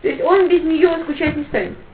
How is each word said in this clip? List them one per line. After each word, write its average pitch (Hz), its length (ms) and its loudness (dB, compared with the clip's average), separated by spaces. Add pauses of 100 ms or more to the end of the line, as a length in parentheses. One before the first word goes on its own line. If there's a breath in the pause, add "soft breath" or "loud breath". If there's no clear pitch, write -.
То - 60 -2
есть 269 120 -4
он 359 280 4
без 339 140 4
нее 320 400 0
скучать 302 340 -4
не 294 80 -6
станет. 185 320 -4 (180)